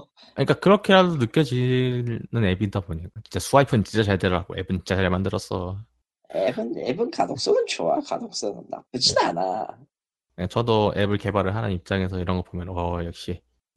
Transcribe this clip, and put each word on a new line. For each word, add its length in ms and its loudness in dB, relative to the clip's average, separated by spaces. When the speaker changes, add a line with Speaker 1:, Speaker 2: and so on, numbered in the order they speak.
Speaker 1:
그러니까 220 2
그렇게라도 600 6
느껴지는 1040 0
앱이다 460 2
보니까. 280 -8
진짜 160 -6
스와이프는 440 4
진짜 200 0
잘 140 2
되더라고. 400 0
앱은 220 -4
진짜 160 -2
잘 140 2
만들었어. 680 -4
Speaker 2:
앱은, 400 -2
앱은 240 -2
가독성은 560 0
좋아. 340 0
가독성은 680 -8
나쁘진 460 -2
Speaker 1:
네. 120 2
Speaker 2:
않아. 400 -4
Speaker 1:
네, 100 -4
저도 500 2
앱을 220 2
개발을 360 0
하는 160 -2
입장에서 480 -2
이런 180 -2
거 60 -4
보면, 260 -10
"어, 360 -4
역시 360 -10